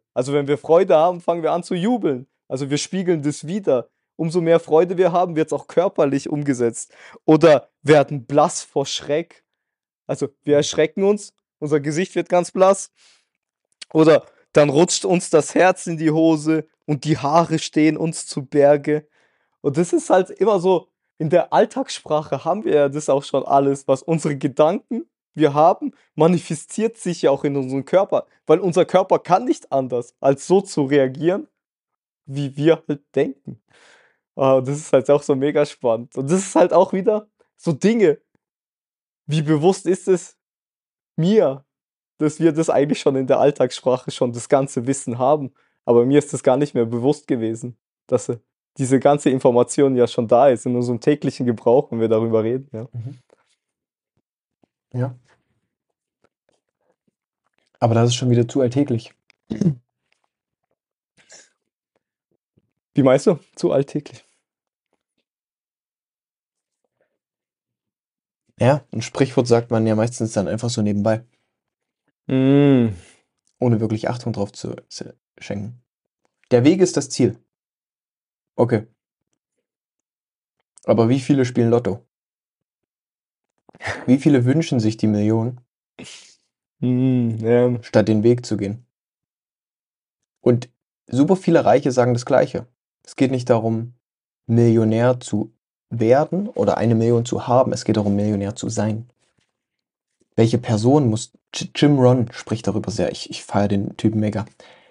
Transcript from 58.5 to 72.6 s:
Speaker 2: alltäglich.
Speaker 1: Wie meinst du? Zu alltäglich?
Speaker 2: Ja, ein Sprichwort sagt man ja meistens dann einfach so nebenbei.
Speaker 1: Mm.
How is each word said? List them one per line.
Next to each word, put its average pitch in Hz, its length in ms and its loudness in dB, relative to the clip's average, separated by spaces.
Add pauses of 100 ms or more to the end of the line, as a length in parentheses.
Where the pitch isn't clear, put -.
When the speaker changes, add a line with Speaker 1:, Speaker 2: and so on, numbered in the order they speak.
Speaker 2:
alltäglich. 127 520 -2 (3750)
Speaker 1:
Wie 143 80 2
meinst 131 240 4
du? 185 120 2 (180)
Zu - 160 -2
alltäglich? 139 520 -4 (4000)
Speaker 2:
Ja, 135 340 0
ein 113 100 -6
Sprichwort 123 440 -2
sagt 117 240 0
man 113 160 0
ja 110 100 0
meistens 113 360 -4
dann 98 160 -2
einfach 117 220 -6
so 110 120 -4
nebenbei. 104 420 -2 (1000)
Speaker 1:
Mm. 135 600 2 (720)